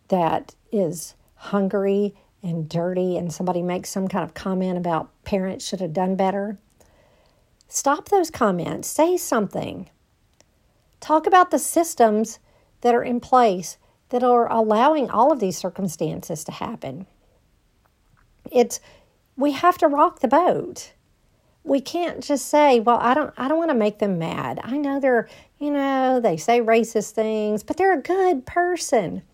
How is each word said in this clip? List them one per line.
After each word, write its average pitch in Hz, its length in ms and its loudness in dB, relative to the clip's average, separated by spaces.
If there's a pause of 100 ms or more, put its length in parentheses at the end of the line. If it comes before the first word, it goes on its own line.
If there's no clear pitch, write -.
that - 480 0 (160)
is 180 420 -4 (220)
hungry 196 800 -2 (260)
and 165 280 -6
dirty 180 480 -2
and 170 160 -6
somebody 180 280 -4
makes 180 280 -6
some 190 180 -4
kind 196 160 -4
of 185 100 -10
comment 185 440 -4
about 175 340 -4 (140)
parents 190 420 -4
should 190 140 -8
have 165 120 -6
done 190 220 0
better, 196 420 -2 (1120)
stop 294 420 -2
those 359 220 2
comments. 175 560 -2
Say 349 300 2
something. 196 720 -4 (1120)
Talk 311 260 2
about 359 240 6
the 294 80 2
systems 226 800 0 (420)
that 240 140 4
are 247 80 0
in 240 160 -4
place 208 580 2 (320)
that 247 140 -2
are 247 260 4
allowing 226 600 2
all 262 240 4
of 262 80 0
these 185 160 -2
circumstances 175 880 -6
to 175 60 -10
happen. 165 540 -10 (1400)
It's, 240 300 2 (560)
we 285 160 0
have 349 280 2
to 339 80 4
rock 294 340 2
the 247 80 0
boat. 269 640 0 (720)
We 269 160 0
can't 330 420 -6
just 285 240 -4
say, 294 320 6
"Well, 226 220 4
I 240 120 2
don't, 294 220 -2
I 254 140 -4
don't 311 80 0
wanna 330 160 0
make 214 260 0
them 196 180 0
mad. 160 460 -4
I 247 140 -6
know 277 240 -2
they're, 247 260 2 (320)
you 294 120 -4
know, 269 500 0
they 185 160 0
say 240 240 2
racist 220 500 0
things, 214 520 -2
but - 120 -8
they're 370 240 2
a - 20 -6
good 359 440 0
person." 330 800 -2 (100)